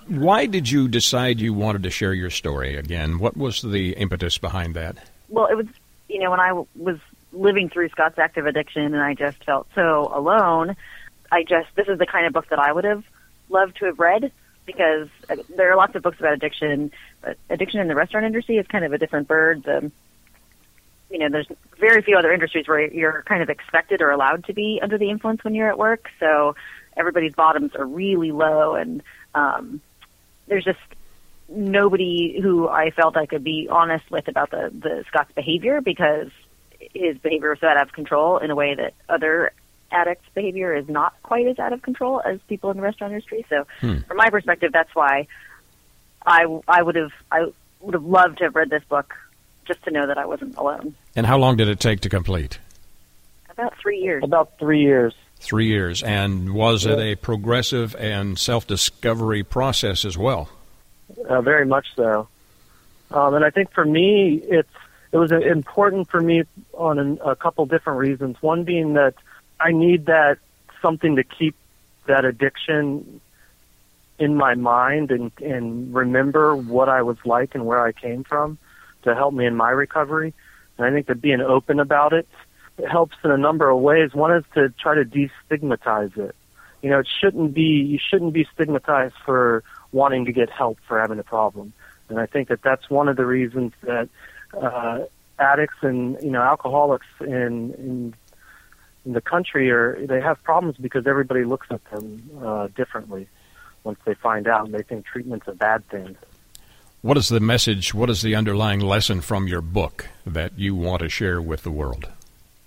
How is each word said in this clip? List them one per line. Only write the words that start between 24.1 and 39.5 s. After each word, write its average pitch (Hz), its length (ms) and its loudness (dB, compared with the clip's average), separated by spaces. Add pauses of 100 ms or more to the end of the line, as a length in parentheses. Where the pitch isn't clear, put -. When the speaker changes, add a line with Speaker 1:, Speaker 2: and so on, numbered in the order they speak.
Speaker 2:
allowed 143 340 2
to 208 80 -8
be 214 300 -4
under 208 160 -2
the 202 100 0
influence 220 340 -4
when 214 120 -4
you're 220 160 0
at - 80 -2
work, 226 320 0 (100)
so 147 340 2 (440)
everybody's 165 360 0
bottoms 156 420 2
are 139 100 -6
really 170 440 -2
low, 156 440 2
and, - 280 -6 (340)
um, 147 440 -2 (680)
there's 196 180 -2
just 185 140 -2 (680)
nobody 190 920 0
who 175 280 2
I 156 220 0
felt 160 260 2
I 151 100 0
could 147 180 -6
be 156 260 -4
honest 165 400 0
with 156 180 -6
about 147 220 -2
the, - 220 -6
the - 360 -6
Scott's 147 240 -2
behavior, 175 480 -2
because 156 500 -2 (480)
his 165 400 -4
behavior 156 320 -2
was 147 100 -4
so 165 80 2
out 143 140 4
of 139 100 -4
control 156 460 0
in 151 120 -4
a 151 40 -2
way 143 200 0
that - 200 -6 (140)
other 160 440 0 (380)